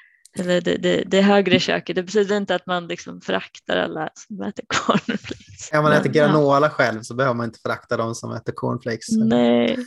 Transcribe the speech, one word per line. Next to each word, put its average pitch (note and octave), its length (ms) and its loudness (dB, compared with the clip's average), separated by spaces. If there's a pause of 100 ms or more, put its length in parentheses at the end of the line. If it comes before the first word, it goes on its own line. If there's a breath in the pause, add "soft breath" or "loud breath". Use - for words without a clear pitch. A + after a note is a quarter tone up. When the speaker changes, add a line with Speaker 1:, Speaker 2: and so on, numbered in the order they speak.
(400 soft breath)
Speaker 1:
eller F3+ 220 0
det, F3 160 -2
det, F3+ 300 0
det F#3 140 2
högre G3 380 4
köket, E3+ 360 -4
det F3+ 80 -2
betyder G3 340 0
inte F#3+ 180 -4
att F3+ 100 -6
man F3 220 -6
liksom F3 340 -12
föraktar - 560 -4
alla - 360 -4
som - 280 -16
äter G3+ 240 -10
<laughs> - 20 -20
cornflakes. - 1080 -4
Speaker 2:
Om D3+ 100 2
man D3+ 80 4
Speaker 1:
Men, D3+ 100 4
Speaker 2:
äter D3 160 0
Speaker 1:
ja. D3 100 6
Speaker 2:
granola D3 420 4
själv A2+ 320 0
så A#2 120 -14
behöver C3 200 0
man A#2 120 -4
inte A2+ 140 -8
förakta A#2 380 -4
de A2+ 180 -2
som A#2 180 -10
äter A#2 200 -8
cornflakes. A#2+ 580 -6
Speaker 1:
Nej, A3 760 2